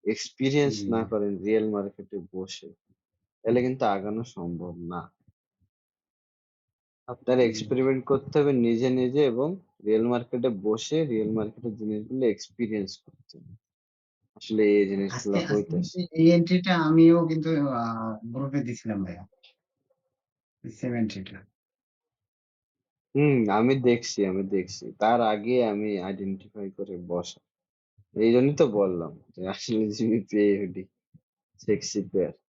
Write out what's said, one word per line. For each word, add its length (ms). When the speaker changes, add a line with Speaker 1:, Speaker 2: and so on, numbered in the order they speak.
Speaker 1:
এক্সপেরিয়েন্স 720
না 140
Speaker 2:
হুম। 60
Speaker 1:
করেন 320
রিয়েল 300
মার্কেট 420
এ 180
বসে, 400
তাহলে 180
কিন্তু 240
আগানো 420
সম্ভব 460
না। 140
আপনার 300
Speaker 2:
হুম। 40
Speaker 1:
এক্সপেরিমেন্ট 640
করতে 300
হবে 240
নিজে, 340
নিজে 340
এবং 220
রিয়েল 260
মার্কেট 380
এ 160
বসে 440
রিয়েল 280
মার্কেট 320
এর 120
জিনিসগুলো 480
এক্সপেরিয়েন্স 640
করতে 320
হবে। 200
আসলে 360
এই 160
Speaker 2:
আজকে, 260
Speaker 1:
জিনিসগুলা 60
Speaker 2:
আজকে 260
Speaker 1:
হইতেছে। 40
Speaker 2:
কিন্তু 260
এই 160
এন্ট্রি 300
টা 220
আমিও 440
কিন্তু 220
আ, 100
গ্রুপ 260
এ 80
দিছিলাম 380
ভাইয়া। 220
এই 80
সেম 220
এন্ট্রি 280
টা। 160
Speaker 1:
হুম, 200
আমি 280
দেখছি, 440
আমি 240
দেখছি। 360
তার 280
আগে 300
আমি 220
আইডেন্টিফাই 720
করে 220
বসা। 360
এইজন্যই 400
তো 160
বললাম 400
যে 180
<laughs> 20
আসলে 320
জিবিপি 500
এআইডি 400
সেক্সি 440
পেয়ার। 300